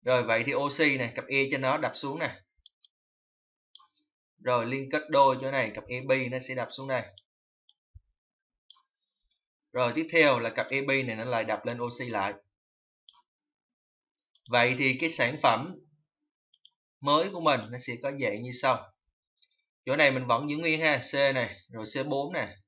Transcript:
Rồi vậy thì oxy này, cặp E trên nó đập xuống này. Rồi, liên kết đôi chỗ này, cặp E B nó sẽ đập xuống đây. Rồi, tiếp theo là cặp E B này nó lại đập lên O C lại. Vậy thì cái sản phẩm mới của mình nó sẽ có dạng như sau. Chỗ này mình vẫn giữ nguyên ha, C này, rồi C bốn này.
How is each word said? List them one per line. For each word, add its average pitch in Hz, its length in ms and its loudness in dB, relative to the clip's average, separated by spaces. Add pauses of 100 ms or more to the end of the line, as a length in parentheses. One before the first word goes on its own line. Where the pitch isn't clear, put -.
Rồi 123 220 2
vậy 113 220 2
thì 139 80 -2
oxy 139 440 2
này, 117 180 -4
cặp - 120 -8
E 135 240 2
trên 135 100 -2
nó 131 160 2
đập 127 180 -2
xuống 147 240 -6
này. 131 220 -6 (2000)
Rồi, 123 260 0
liên 135 260 -4
kết 151 180 -2
đôi 135 320 6
chỗ 135 100 -4
này, 123 240 0
cặp 107 120 -10
E 123 140 -8
B 131 100 -4 (200)
nó 127 80 -4
sẽ 131 160 -10
đập 120 160 -4
xuống 135 160 -10
đây. 123 160 -2 (2750)
Rồi, 123 240 0
tiếp 160 160 0
theo 147 280 6
là 117 100 -2
cặp 113 200 -4
E 135 120 -2
B 139 60 -4
này 131 280 -2
nó 113 100 -6
lại 117 180 -2
đập 110 220 -4
lên 120 120 -6
O 120 100 -6
C 120 240 -8
lại. 101 220 -2 (2250)
Vậy 123 280 4
thì 131 240 2
cái 165 80 0
sản 139 320 0
phẩm 139 340 2 (1300)
mới 151 280 4
của 180 120 -8
mình 139 280 4
nó 123 80 -10 (100)
sẽ 123 60 -6 (100)
có 139 80 -2
dạng 117 300 -4
như 123 100 -10 (100)
sau. 131 300 0 (920)
Chỗ 131 100 0
này 147 160 6
mình 127 160 -2
vẫn 127 220 2
giữ 147 80 -2
nguyên 160 240 0
ha, 151 160 4 (140)
C - 20 -6
này, 135 420 2 (140)
rồi 110 160 -10
C 135 220 -4
bốn 143 260 -2
này. 104 220 -6 (120)